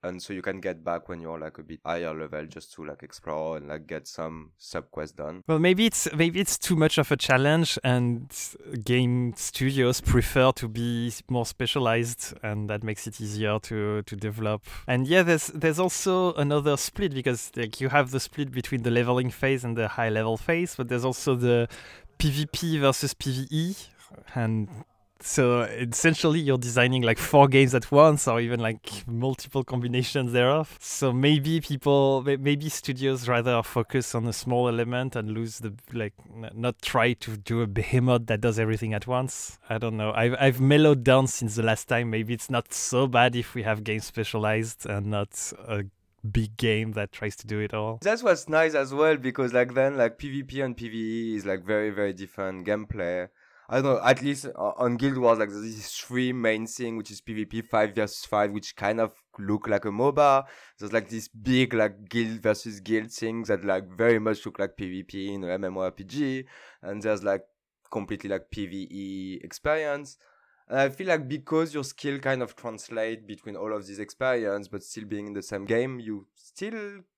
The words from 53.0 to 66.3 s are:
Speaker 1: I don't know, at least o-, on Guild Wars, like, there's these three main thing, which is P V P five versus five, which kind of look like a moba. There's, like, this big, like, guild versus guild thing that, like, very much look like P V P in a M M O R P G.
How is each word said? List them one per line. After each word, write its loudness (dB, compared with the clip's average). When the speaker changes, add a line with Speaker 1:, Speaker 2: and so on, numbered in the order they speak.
Speaker 1:
I -4
don't 2
know, 0
at 6
least -4
o-, -2
on 2
Guild 0
Wars, 6
like, 2
there's -10
these -12
three -2
main 0
thing, -6
which -10
is -16
P -10
V -4
P -8
five 2
versus -2
five, 0
which -10
kind -2
of 0
look -2
like 0
a -2
moba. 4
There's, -10
like, 0
this -10
big, 2
like, 0
guild -2
versus -2
guild -2
thing -6
that, -2
like, 0
very 4
much -2
look -12
like -4
P -8
V -8
P -10
in -8
a -4
M -4
M -4
O -4
R -2
P -16
G. -4